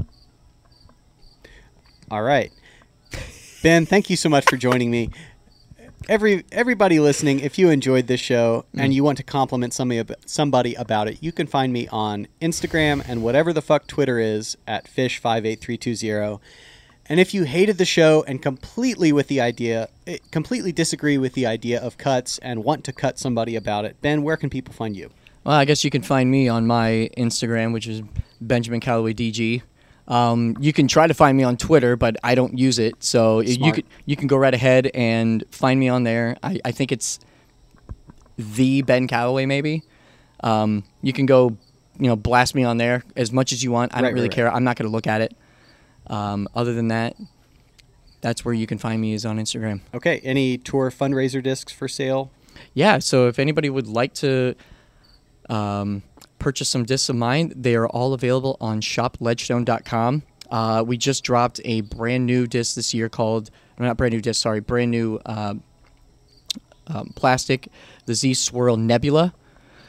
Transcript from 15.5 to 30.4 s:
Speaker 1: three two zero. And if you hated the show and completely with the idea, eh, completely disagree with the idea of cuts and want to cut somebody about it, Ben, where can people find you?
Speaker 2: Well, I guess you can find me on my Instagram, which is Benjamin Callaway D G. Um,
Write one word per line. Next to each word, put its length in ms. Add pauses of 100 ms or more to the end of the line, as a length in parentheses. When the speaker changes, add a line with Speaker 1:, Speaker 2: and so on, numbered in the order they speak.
Speaker 1:
three 160
two 200
zero. 440 (680)
And 100
if 140
you 100
hated 340
the 60
show 420
and 160
completely 680
with 160
the 140
idea, 480 (160)
eh, 140 (120)
completely 400
disagree 460
with 160
the 120
idea 360
of 160
cuts 400
and 260
want 220
to 80
cut 260
somebody 380
about 260
it, 180
Ben, 220
where 140
can 120
people 240
find 220
you? 140 (340)
Speaker 2:
Well, 140
I 80
guess 180
you 60
can 140
find 280
me 160
on 200
my 500
Instagram, 560
which 140
is 140 (380)
Benjamin 400
Callaway 320
D 200
G. 300 (480)
Um, 520